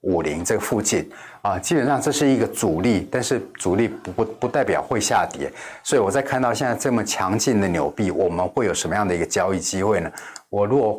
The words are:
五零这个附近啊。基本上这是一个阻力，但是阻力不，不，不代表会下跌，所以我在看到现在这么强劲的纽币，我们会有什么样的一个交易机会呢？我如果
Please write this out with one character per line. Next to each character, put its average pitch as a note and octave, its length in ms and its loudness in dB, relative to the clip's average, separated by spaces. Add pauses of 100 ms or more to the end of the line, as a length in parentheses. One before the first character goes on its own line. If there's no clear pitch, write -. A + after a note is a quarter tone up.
五 F2 200 0
零 D#2 220 -2
这 A#2 100 0
个 G#2 60 0
附 A2 200 -2
近 - 300 -2 (320)
啊。 F#2+ 160 0
基 E3 160 -2
本 C#3+ 100 4
上 C#3 160 2
这 D3 120 0
是 C#3+ 160 2
一 C3 100 4
个 A2+ 80 2
阻 E2+ 340 0
力， A#2 300 2
但 B2+ 100 -2
是 B2 200 0 (180)
阻 F#2 160 0
力 A2 140 4
不， - 240 -10
不， A2+ 120 -2
不 - 220 -4
代 C3+ 160 0
表 E2 180 0
会 A#2 200 -2
下 F#2 260 0
跌， - 240 -8 (320)
所 - 160 2
以 - 20 6
我 G2 80 4
在 C3+ 140 2
看 C3+ 180 -2
到 A#2+ 140 2
现 C#3 140 -2
在 A#2 80 0
这 C3 160 0
么 A2+ 100 2
强 G2+ 340 0
劲 A2+ 240 2
的 G2 60 4
纽 D#2 240 0
币， F#2+ 220 -2
我 F#2 160 2
们 F2+ 180 0
会 A#2 200 0
有 F2+ 80 2
什 - 140 -2
么 E2 60 -2
样 G#2 140 2
的 F2+ 40 0
一 F2 60 0
个 E2 80 0
交 F#2+ 260 0
易 F#2 60 0
机 F#2 240 -4
会 G2+ 160 4
呢？ D#2+ 140 -4 (360)
我 G2+ 160 0
如 A#2+ 140 2
果 A2 200 4